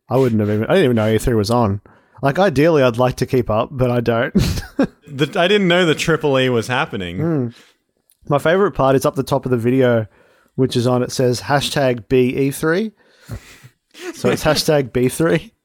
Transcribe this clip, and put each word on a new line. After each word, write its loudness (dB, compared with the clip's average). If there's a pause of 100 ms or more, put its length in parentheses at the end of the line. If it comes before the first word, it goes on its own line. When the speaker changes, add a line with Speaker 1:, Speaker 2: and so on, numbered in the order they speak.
Speaker 1:
I -2
wouldn't 2
have 0
even, 0
I 0
didn't 4
even 2
know 2
E 2
three 0
was 0
on. 0 (420)
Like, 0
ideally, 4
I'd 2
like 2
to -2
keep 0
up, 0
but 0
I 0
don't. 0 (440)
<laughs> -2 (160)
Speaker 2:
The, -4
I 2
didn't 2
know 4
the 2
Triple 0
E 2
was 0
happening. -4
Speaker 1:
Mm. -2 (760)
My 0
favorite 0
part 0
is 2
up -2
the -4
top -4
of -2
the 0
video, 2 (480)
which 0
is 0
on, 0
it -6
says 0
hashtag -2
B 4
E -2
three. -4 (1200)
So -4
it's -2
<laughs> -
hashtag 0
B 0
three. -2 (100)